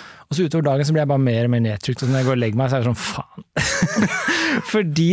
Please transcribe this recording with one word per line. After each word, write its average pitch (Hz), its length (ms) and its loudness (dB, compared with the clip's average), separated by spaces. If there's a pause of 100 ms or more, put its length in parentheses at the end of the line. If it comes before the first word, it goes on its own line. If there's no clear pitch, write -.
(300)
og 139 80 -2
så 180 100 2
utover 160 160 0
dagen 139 240 2
så 160 80 2
blir 151 80 2
jeg 143 80 0
bare 135 140 4
mer 117 180 2
og 120 80 2
mer 117 140 2
nedtrykt, 110 400 -4
og - 20 0
når 131 140 2
jeg 127 80 2
går 127 80 2
og - 20 0
legger 113 220 0
meg, 131 100 0
så 135 60 0
er 117 80 0
det - 20 2
sånn, 117 160 -2
faen. - 400 -10 (600)
<laughs> 320 640 -2
Fordi 165 420 0